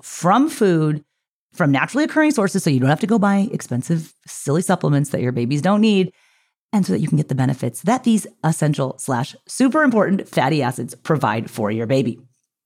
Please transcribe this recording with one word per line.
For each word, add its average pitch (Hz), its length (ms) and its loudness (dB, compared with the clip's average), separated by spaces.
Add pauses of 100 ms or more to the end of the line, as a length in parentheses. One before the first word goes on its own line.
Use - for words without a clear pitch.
from 233 480 0
food, 156 540 0 (500)
from 147 180 2
naturally 156 340 0
occurring 302 260 2
sources, 196 320 0
so 180 60 0
you 131 100 2
don't 131 100 2
have 151 120 2
to 208 60 0
go 220 120 2
buy 196 320 2
expensive, 156 600 -4 (120)
silly 147 360 -4
supplements 151 480 0
that - 120 -4
your 123 100 -2
babies 127 300 -2
don't 208 200 2
need, 196 300 2 (640)
and 196 120 2
so 190 80 -2
that - 60 0
you 156 80 -2
can 156 100 2
get 147 120 0
the 139 60 -4
benefits 131 460 -2
that 247 220 0
these 220 240 2 (160)
essential 151 540 -2
slash - 380 -4 (120)
super 269 360 2
important 202 440 2
fatty 143 340 0
acids 120 340 -6
provide 117 560 -2
for 104 180 -4
your 113 160 -4
baby. 131 340 -2 (460)